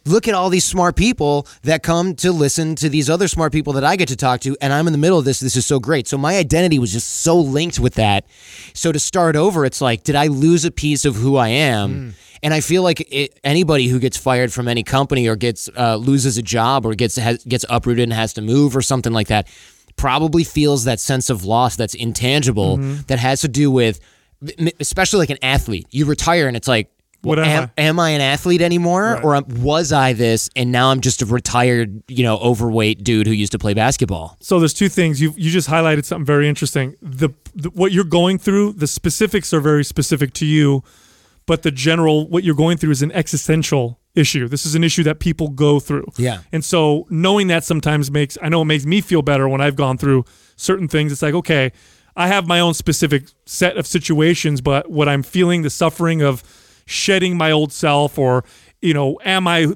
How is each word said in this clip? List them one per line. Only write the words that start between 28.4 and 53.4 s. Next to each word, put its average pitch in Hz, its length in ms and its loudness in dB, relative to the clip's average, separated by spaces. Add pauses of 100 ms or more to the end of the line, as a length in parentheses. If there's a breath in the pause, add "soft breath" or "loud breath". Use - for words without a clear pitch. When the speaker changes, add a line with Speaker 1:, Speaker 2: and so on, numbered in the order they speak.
Speaker 1:
anymore? 175 540 0
Speaker 3:
Right. 117 80 -6
Speaker 1:
Or 147 120 2
am, 143 80 0 (180)
was 147 300 0
I 135 220 2
this 113 420 0
and 123 160 0
now 127 200 4
I'm 131 100 0
just 131 200 0
a 123 40 0
retired, 120 800 0
you 127 160 -2
know, 110 140 2
overweight 113 680 0
dude 107 240 2
who 110 60 2
used 104 180 -2
to 110 80 -4
play 104 140 -2
basketball? 107 680 -2
Speaker 3:
So 185 200 0
there's 160 140 2
two 202 140 0
things. 160 320 0
You, 156 160 0
you 165 160 -2
just 170 160 -2
highlighted 156 380 0
something 170 200 -6
very 143 220 2
interesting. 143 540 -4
The, 139 320 -4 (200)
the, 160 180 -8
what 190 200 0
you're 185 140 2
going 175 320 2
through, 202 360 0
the 151 140 -4
specifics - 680 -2
are 160 60 2
very 147 240 2
specific 143 520 -2
to 160 100 -4
you, 147 380 2 (640 soft breath)
but 165 180 -2
the 160 80 0
general, 156 580 2
what 175 160 0
you're 160 100 0
going 160 220 2
through 156 140 0
is 131 100 0
an 151 100 -2
existential 151 880 -2 (160)
issue. 139 320 0
This 139 180 -6
is 151 100 -4
an 165 80 2
issue 165 200 0
that 156 160 0
people 160 300 -2
go 147 300 2
through. 139 260 -6 (120)
Speaker 1:
Yeah. 120 220 -2 (120)
Speaker 3:
And 156 120 -4
so 156 460 0
knowing 190 380 2
that 165 160 0
sometimes 151 480 0
makes, 147 300 -2
I 156 80 -4
know 165 120 2
it 156 40 0
makes 151 200 0
me 185 160 2
feel 165 220 0
better 135 260 2
when 135 120 -2
I've 143 140 0
gone 135 220 0
through 135 280 2 (300 soft breath)
certain 185 320 -2
things. 151 240 -2
It's 139 120 -8
like, 147 100 0
okay, 156 380 0 (440 soft breath)
I 175 120 0
have 196 200 0
my 175 120 2
own 170 160 2
specific 147 500 0 (200)